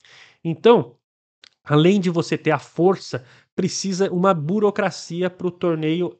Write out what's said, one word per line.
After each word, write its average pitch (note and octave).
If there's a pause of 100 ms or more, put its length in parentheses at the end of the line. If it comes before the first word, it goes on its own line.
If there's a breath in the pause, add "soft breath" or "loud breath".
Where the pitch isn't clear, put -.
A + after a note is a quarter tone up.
(440 soft breath)
Então, E3+ (680)
além F3
de F3+
você D#3+
ter D#3
a C#3
força, F3 (320 soft breath)
precisa F#3+
uma F#3
burocracia F#3
pro F3+
torneio E3